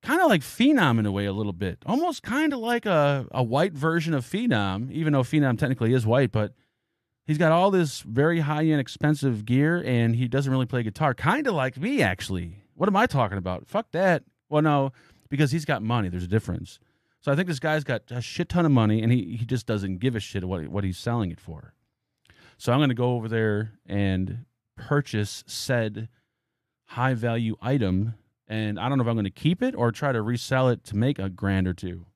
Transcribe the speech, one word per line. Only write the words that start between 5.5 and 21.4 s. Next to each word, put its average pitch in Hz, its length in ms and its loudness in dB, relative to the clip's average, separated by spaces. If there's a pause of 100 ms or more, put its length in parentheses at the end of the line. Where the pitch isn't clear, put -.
technically 123 340 0
is 123 140 2
white, 123 240 4
but 107 220 -2 (760)
he's 151 120 0
got 160 140 4
all 180 180 4
this 175 320 0
very 151 380 2
high-end, 151 420 2
expensive 135 640 0
gear, 147 400 2
and 117 280 2
he 123 140 0
doesn't 135 240 0
really 131 140 0
play 120 160 -2
guitar. 123 320 -2
Kinda 247 380 0
like 131 260 -2
me, 226 240 0
actually. 90 560 -2 (160)
What 180 120 0
am 196 100 2
I 226 100 4
talking 110 320 0
about? 90 280 -6
Fuck - 260 -6
that. 175 320 2 (260)
Well, 151 100 2
no, 143 320 2 (380)
because 143 200 2
he's 156 140 -2
got 127 180 -2
money. 110 280 0
There's 90 140 -4
a 87 40 -8
difference. 87 500 -2 (440)
So 143 100 0
I - 20 4
think 175 140 0
this 151 100 -4
guy's 156 240 -2
got 123 280 -4
a 120 100 -6
shit - 300 -6
ton 175 160 4
of 147 60 6
money, 110 300 4
and 113 80 2
he, 117 280 0
he 117 80 -4
just 120 180 -4
doesn't 95 360 -2
give 123 140 0
a 107 60 -2
shit 95 240 -6
what, 90 240 -4
what 98 160 -4
he's 92 140 -4
selling 117 320 -2
it 82 100 -14